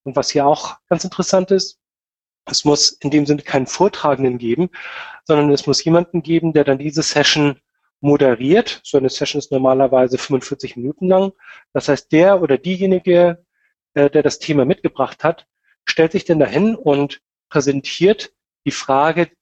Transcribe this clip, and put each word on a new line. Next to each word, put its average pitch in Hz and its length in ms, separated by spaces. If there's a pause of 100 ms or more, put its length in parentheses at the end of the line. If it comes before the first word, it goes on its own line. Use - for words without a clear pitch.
Und 135 140
was 139 160
hier 139 160
auch - 300 (120)
ganz 170 140
interessant 185 480
ist, 190 260 (680)
es - 200
muss 147 280
in - 180
dem 147 160
Sinne 147 160
keinen 135 240
Vortragenden 135 720
geben, 120 320 (540)
sondern 147 260
es 143 160
muss 139 160
jemanden 170 400
geben, 165 300
der 147 100
dann 135 160
diese 147 240
Session 147 540 (420)
moderiert. 143 840
So - 140
eine 131 120
Session - 280
ist - 140
normalerweise 131 680
fünfundvierzig - 600
Minuten 143 320
lang. 190 240 (400)
Das - 160
heißt, - 220
der 180 300
oder 139 160
diejenige, 180 880 (480)
äh, 143 160
der 147 140
das 143 160
Thema 143 260
mitgebracht - 580
hat, 165 220 (400)
stellt - 280
sich 196 120
dann 160 140
dahin 147 340
und 143 480 (300)
präsentiert 143 800 (340)
die 139 60
Frage 156 580 (120)